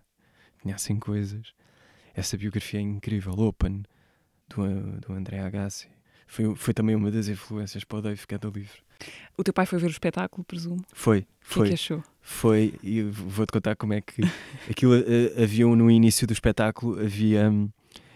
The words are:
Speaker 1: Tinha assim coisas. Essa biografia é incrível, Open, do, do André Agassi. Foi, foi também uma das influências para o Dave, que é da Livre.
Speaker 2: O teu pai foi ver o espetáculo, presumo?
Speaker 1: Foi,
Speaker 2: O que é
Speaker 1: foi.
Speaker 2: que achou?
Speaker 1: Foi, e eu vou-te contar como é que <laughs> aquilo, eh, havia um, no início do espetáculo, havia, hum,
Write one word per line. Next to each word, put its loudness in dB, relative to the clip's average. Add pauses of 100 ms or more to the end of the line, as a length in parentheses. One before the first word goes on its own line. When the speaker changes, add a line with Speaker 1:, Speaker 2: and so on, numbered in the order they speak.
(600)
Speaker 1:
Tinha -6
assim -4
coisas. -6 (600)
Essa -6
biografia -6
é -2
incrível, -4
Open, 0 (640)
do, -4
do -12
André -8
Agassi. -8 (400)
Foi, -2
foi -4
também 2
uma 0
das -2
influências -8
para -10
o -6
Dave, -8
que -8
é -8
da -8
Livre. -12 (580)
Speaker 2:
O -4
teu 0
pai 4
foi -2
ver 0
o 0
espetáculo, -6
presumo? -8 (120)
Speaker 1:
Foi, 2
Speaker 2:
O -2
que -16
é -18
Speaker 1:
foi. 4
Speaker 2:
que 2
achou? -4 (180)
Speaker 1:
Foi, 2 (100)
e -2
eu -2
vou-te -4
contar -2
como -2
é 0
que -8
<laughs> -4
aquilo, 4
eh, 2
havia 4
um, 6
no 8
início 6
do -4
espetáculo, 0
havia, 2
hum, 2 (460)